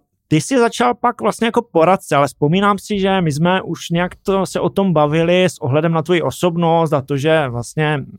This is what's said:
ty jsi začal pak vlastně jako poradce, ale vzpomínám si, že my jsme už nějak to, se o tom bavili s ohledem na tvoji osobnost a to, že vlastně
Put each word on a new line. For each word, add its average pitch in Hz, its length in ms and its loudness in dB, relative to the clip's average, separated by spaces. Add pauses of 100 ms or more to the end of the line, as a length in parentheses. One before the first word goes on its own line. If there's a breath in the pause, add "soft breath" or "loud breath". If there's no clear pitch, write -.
(280)
ty 156 120 2
jsi 269 180 -2
začal 240 360 2
pak - 260 -2
vlastně 220 260 -2
jako 233 160 0
poradce, 185 540 2
ale 143 100 4
vzpomínám 190 520 0
si, 202 220 -4
že 190 200 2
my 160 120 0
jsme 175 300 0
už - 280 -10
nějak 175 320 -2
to, 190 240 0
se - 140 -6
o 180 80 0
tom 190 240 0
bavili 165 520 2
s - 180 -4
ohledem 156 300 0
na 165 100 0
tvoji 170 200 0
osobnost 165 680 0
a 147 80 0
to, 139 160 -4
že 156 320 0
vlastně 139 560 -4 (140)